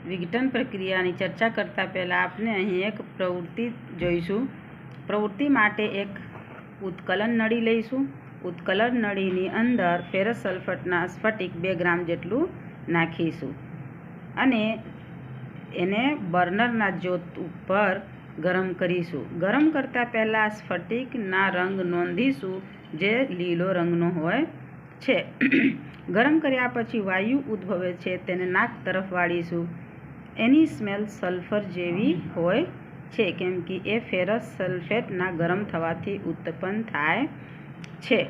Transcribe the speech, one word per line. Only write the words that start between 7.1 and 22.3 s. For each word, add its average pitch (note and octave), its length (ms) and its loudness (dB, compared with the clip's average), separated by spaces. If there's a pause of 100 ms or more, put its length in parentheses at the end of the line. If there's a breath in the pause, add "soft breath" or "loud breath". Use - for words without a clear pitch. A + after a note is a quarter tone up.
નળી A3+ 240 4
લઈશું. A3+ 460 2 (360)
ઉત્કલન G3 540 2
નળીની F#3+ 520 2
અંદર G3 520 4
ફેરસ G3 400 0
સલ્ફેટના F3+ 680 -2
સ્ફટિક G3+ 460 -2
બે F3+ 220 0
ગ્રામ F3 300 4
જેટલું F3 420 0 (420)
નાખીશું E3 640 0 (840)
અને A#3 280 4 (1120)
એને G3 280 2 (280)
બર્નરના G3+ 580 4
જ્યોત F3 480 -4
ઉપર F#3+ 640 2 (380)
ગરમ F#3 340 2
કરીશું. E3+ 560 -2 (100)
ગરમ B3 320 6
કરતા C4 340 0
પહેલા A3 440 2
સ્ફટિકના G3 1000 0
રંગ F#3 360 2
નોંધીશું, F3+ 720 2 (360)